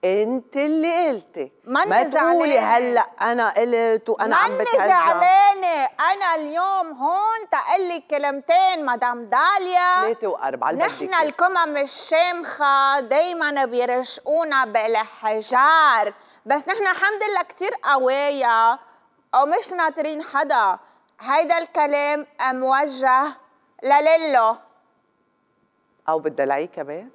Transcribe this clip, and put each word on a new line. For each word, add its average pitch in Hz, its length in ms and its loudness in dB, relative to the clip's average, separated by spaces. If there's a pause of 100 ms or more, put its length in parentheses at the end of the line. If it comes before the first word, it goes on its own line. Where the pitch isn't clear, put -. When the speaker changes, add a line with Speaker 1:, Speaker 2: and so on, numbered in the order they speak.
Speaker 1:
انت 214 540 -2
اللي 320 500 0
قلتي. 185 440 -8 (140)
Speaker 2:
ماني 294 240 -2
Speaker 1:
ما 269 140 4
تقولي 311 500 2
Speaker 2:
زعلانة. 226 240 2
Speaker 1:
هلأ 240 300 2 (140)
أنا 233 280 0
قلت 226 600 0
وأنا 220 260 0
عم 427 160 2
Speaker 2:
ماني 523 120 -2
Speaker 1:
بتهجى. 453 240 0
Speaker 2:
زعلانة، 359 1000 4 (220)
أنا 381 240 -2
اليوم 330 560 -4
هون 392 600 -2
تقلي 339 580 -2
كلمتين 302 760 0
مدام 240 400 -4
داليا. 359 760 2
Speaker 1:
ثلاثة 233 260 -2
وأربعة، 131 420 -4
اللي 285 160 -2
Speaker 2:
نحن - 200 -6
Speaker 1:
بدك 381 80 -6
إياه. 339 100 2
Speaker 2:
الكمم 330 540 0
الشامخة 285 1200 0
دايمًا 294 680 -2
بيرشقونا 254 1000 -2
بالحجار، 220 1500 0 (320)
بس 269 220 -2
نحن 403 160 -2
الحمد 392 400 -2
لله 403 180 -2
كتير 381 300 -6 (120)
قوايا 262 960 2 (560)
ومش 311 360 0
ناطرين 320 520 -4
حدا. 269 540 -2 (440)
هيدا 302 360 0
الكلام 294 680 -2 (140)
موجه 262 840 0 (600)
لليلو. 285 720 2 (1500)
Speaker 1:
أو 160 100 0
بتدلعيه 139 480 -2
كمان؟ 165 480 -14